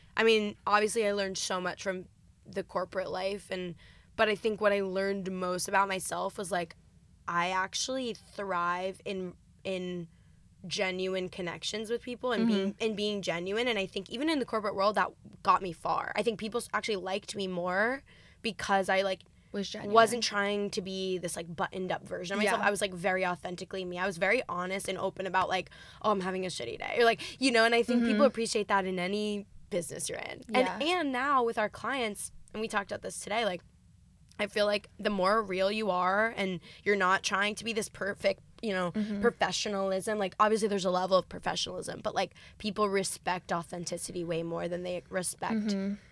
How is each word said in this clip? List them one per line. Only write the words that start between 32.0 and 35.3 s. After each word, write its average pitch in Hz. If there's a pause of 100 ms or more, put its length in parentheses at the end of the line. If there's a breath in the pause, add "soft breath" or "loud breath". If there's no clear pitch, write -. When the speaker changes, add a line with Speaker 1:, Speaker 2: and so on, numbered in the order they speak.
Speaker 1:
and 214
we 226
talked 202
about 202
this -
today, 220
like, 180 (800)
I 208
feel 208
like 208 (100)
the 202
more 202